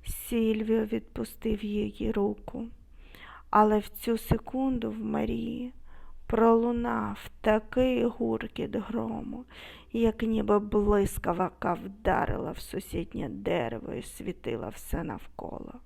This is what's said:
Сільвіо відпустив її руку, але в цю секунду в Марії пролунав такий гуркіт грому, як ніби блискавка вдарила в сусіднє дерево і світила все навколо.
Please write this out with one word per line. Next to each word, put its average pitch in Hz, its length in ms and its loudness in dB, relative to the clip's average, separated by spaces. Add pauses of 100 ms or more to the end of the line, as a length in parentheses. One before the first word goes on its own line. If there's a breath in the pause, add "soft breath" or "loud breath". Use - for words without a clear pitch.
Сільвіо 220 800 2
відпустив 220 800 -2
її 208 480 0
руку, 208 540 -2 (840 loud breath)
але 214 280 8
в 196 100 -2
цю 226 300 -2
секунду 247 720 0
в 220 140 -6
Марії 233 680 -2 (540 soft breath)
пролунав 226 1040 2 (100)
такий 233 640 4
гуркіт 226 720 -2
грому, 226 680 -4 (480 loud breath)
як 226 300 2
ніби 214 360 4
блискавка 202 1160 2
вдарила 196 760 0
в - 80 -10
сусіднє - 720 -6
дерево 156 640 -2
і 123 100 -6
світила - 640 -6
все - 360 -4
навколо. - 680 -10 (140)